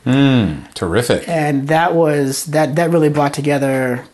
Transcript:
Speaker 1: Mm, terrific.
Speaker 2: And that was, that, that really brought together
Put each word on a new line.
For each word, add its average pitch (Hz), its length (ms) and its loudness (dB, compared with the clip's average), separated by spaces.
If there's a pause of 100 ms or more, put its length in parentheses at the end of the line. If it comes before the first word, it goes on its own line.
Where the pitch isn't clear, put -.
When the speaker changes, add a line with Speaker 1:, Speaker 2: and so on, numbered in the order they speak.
Speaker 1:
Mm, 127 680 2
terrific. 95 540 -2
Speaker 2:
And 147 400 -2
that 165 260 0
was, 147 520 0
that, 151 300 -2
that 170 140 0
really 160 180 2
brought 143 260 0
together 135 800 -2